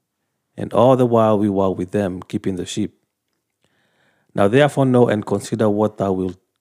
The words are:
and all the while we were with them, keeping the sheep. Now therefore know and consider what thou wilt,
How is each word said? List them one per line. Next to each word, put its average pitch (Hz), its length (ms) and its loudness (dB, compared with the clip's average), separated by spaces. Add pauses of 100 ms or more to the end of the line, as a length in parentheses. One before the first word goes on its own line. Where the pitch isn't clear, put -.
(580)
and 107 160 -8
all 123 240 4
the 127 80 2
while 113 320 2
we 104 120 0
were 95 200 0
with 90 220 -6
them, 92 320 -4
keeping 98 320 -6
the 87 100 -8
sheep. 101 320 -8 (1400)
Now 101 140 2
therefore 139 380 2
know 123 220 4
and 104 180 -2
consider 107 440 -2
what 104 280 -2
thou 98 140 -2
wilt, 92 260 -4 (240)